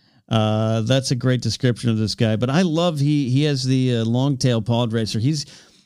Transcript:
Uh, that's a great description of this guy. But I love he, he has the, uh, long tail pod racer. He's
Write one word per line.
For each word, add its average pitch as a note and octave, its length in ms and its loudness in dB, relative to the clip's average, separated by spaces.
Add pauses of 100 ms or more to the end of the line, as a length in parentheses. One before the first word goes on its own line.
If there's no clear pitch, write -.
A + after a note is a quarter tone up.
(280)
Uh, A2 540 0
that's B2+ 280 0
a C#3+ 60 0
great B2+ 240 0
description A#2 480 -2
of A2 100 0
this G#2+ 160 -2
guy. A2 220 0
But G#2+ 140 -2
I E3 120 2
love E3+ 360 0
he, C#3+ 320 2
he C#3 140 2
has C#3+ 200 -2
the, B2+ 340 0
uh, A2+ 60 0
long B2+ 320 0
tail A#2+ 240 0
pod A#2 320 0
racer. A2+ 280 -2
He's C#3+ 260 -2 (400)